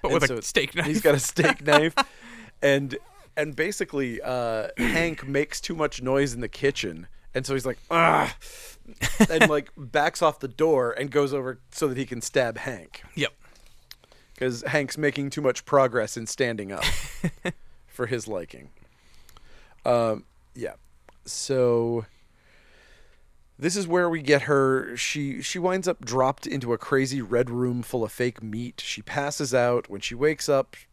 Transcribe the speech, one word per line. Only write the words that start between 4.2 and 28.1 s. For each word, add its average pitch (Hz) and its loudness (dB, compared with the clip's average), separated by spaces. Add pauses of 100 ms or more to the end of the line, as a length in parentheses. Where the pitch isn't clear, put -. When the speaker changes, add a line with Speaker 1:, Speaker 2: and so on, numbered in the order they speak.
Speaker 2:
uh, 117 -2 (100)
Hank 160 0
makes 139 -2
too 165 -6
much 151 -2
noise 135 0
in 120 -8
the 110 -6
kitchen. 90 -4 (260)
And 131 -4
so 135 -4
he's 127 -4
like, 127 -4 (120)
"Ugh," 160 4 (1000)
and, 165 4
Speaker 1:
<laughs> - -
Speaker 2:
like, 147 0
backs 147 0
off 156 2
the 135 -6
door 135 2
and 135 -6
goes 139 2
over 127 -6 (100)
so - -2
that 127 -2
he 131 -4
can 120 -10
stab 113 0
Hank. 107 -12 (120)
Speaker 1:
Yep. 135 -2 (1080)
Speaker 2:
'Cause 123 -2
Hank's 147 -2
making 143 -2
too 151 -6
much 131 0
progress 123 2
in 117 -8
standing 107 -4
up 87 -6 (560)
Speaker 1:
<laughs> - -12
Speaker 2:
for - -6
his 113 -6
liking. 76 -10 (1120)
Um, 117 0 (280)
yeah. 95 -10 (500)
So 117 0 (1500)
this 170 -2
is 196 -2
where 175 2
we 160 -2
get 139 4
her. 135 2
She, 139 -4
she - -6
winds 185 0
up 165 -4
dropped 131 2
into 120 -4
a 113 2
crazy 135 0
red 120 0
room 123 0
full 113 -2
of 107 -4